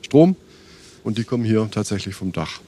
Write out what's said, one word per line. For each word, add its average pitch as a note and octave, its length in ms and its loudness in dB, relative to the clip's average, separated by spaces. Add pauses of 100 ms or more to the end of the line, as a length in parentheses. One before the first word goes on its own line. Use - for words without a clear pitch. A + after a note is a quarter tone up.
Strom. E3+ 340 6 (640)
Und G#2+ 140 -4
die A#2 80 -2
kommen A#2+ 200 -2
hier A2 260 2
tatsächlich G2+ 440 -6
vom F#2+ 180 -8
Dach. - 360 -8